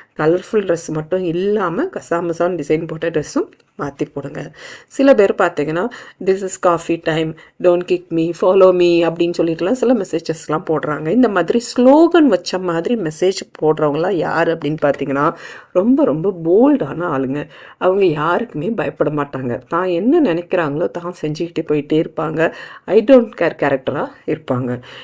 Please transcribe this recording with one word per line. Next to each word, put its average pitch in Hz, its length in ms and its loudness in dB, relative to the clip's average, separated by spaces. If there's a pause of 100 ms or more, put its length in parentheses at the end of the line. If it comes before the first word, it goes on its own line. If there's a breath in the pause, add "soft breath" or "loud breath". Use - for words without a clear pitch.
(180 loud breath)
கலர்ஃபுல் 180 480 0
ட்ரெஸ் 170 220 -2
மட்டும் 156 360 -4
இல்லாம 185 600 -2
கசாமுசான்னு 170 800 -4
டிசைன் 160 260 -2
போட்ட 160 220 -6
ட்ரெஸ்ஸும் 165 400 -4 (280)
மாத்தி 143 360 -8
போடுங்க. 147 380 -10 (360 loud breath)
சில 277 260 4
பேர் 208 200 4
பார்த்தீங்கன்னா, 170 540 -2 (380 loud breath)
"This 190 180 0
is 185 260 0
coffee 165 300 0
time, 160 360 -2 (280 loud breath)
don't 175 220 4
kick 180 240 -2
me, 165 320 -2
follow 185 400 6
me" 170 280 4
அப்படின்னு 170 280 0
சொல்லிட்டுலாம் 165 340 -2
சில 254 220 2
மெசேஜஸ்லாம் 165 720 -4
போடுறாங்க. 151 420 -4
இந்த 226 220 4
மாதிரி 190 320 0 (140)
ஸ்லோகன் 302 520 6
வச்ச 185 320 0
மாதிரி 175 360 -2
மெசேஜ் 180 420 0 (240)
போடுறவங்கலாம் 156 500 0
யார் 165 460 -2
அப்படின்னு 151 240 -4
பார்த்தீங்கன்னா, 143 520 0 (380 loud breath)
ரொம்ப, 254 340 2
ரொம்ப 160 280 0 (120)
போல்டான 180 540 2
ஆளுங்க. 143 480 -4 (300 loud breath)
அவங்க 190 280 2
யாருக்குமே 170 640 -2
பயப்பட 151 400 -2
மாட்டாங்க. 139 580 -4
தான் 175 180 -2
என்ன 208 480 2
நினைக்கிறாங்களோ 170 580 -2
தான் 175 300 -10
செஞ்சுக்கிட்டு 160 400 -4
போயிட்டே 156 420 0
இருப்பாங்க. 160 480 -2 (340 loud breath)
"I 208 180 2
don't 247 280 6 (100)
care" 165 160 0
கேரக்டரா 143 500 -2 (180)
இருப்பாங்க. 127 560 -4 (220 loud breath)